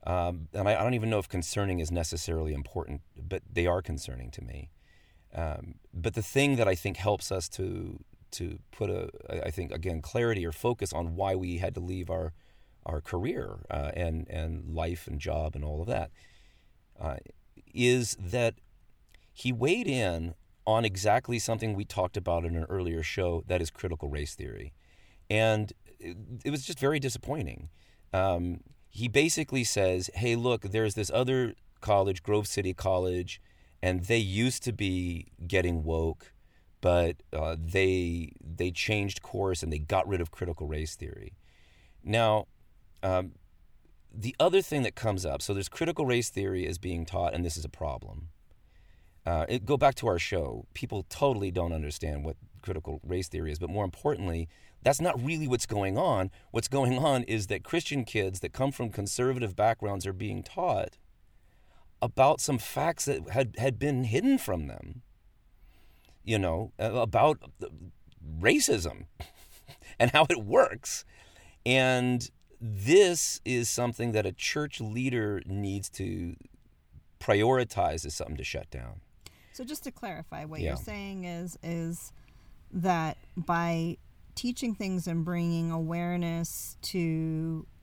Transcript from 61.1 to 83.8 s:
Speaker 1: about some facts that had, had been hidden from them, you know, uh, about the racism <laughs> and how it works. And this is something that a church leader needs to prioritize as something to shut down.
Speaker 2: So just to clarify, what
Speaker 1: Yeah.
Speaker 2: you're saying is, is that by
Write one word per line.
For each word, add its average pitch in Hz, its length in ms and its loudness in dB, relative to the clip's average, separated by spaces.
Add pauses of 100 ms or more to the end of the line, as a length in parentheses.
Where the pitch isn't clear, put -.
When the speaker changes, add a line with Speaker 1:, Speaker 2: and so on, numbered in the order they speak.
Speaker 1:
about 131 400 4
some 135 160 2
facts - 480 -2
that - 240 -2
had, 131 300 0
had 123 180 0
been 131 280 0
hidden 196 340 4
from 82 260 -2
them, 50 380 -12 (1200)
you 107 160 2
know, 85 400 0
uh, 107 140 0
about 120 460 4 (200)
the - 100 -8 (720)
racism 90 680 4 (460)
<laughs> - 480 -20
and 127 120 8
how 151 200 8
it 120 120 2
works. - 640 2 (580)
And 123 640 4 (320)
this 139 840 4
is 120 240 0
something 120 440 0
that 104 120 2
a 95 60 -2
church - 500 -4
leader 113 640 -2
needs 98 460 -4
to 92 440 -6 (840)
prioritize 104 840 4
as - 120 -6
something - 220 -6
to 73 60 -8
shut - 280 -8
down. 60 300 -10 (520)
Speaker 2:
So 262 100 -12
just 285 200 -10
to 269 80 -10
clarify, 156 540 -10
what 156 160 -8
Speaker 1:
Yeah. 80 80 0
Speaker 2:
you're 65 80 -2
saying 196 480 -8
is, 170 360 -8
is 170 520 -6 (580)
that 170 460 0 (180)
by 170 600 0 (360)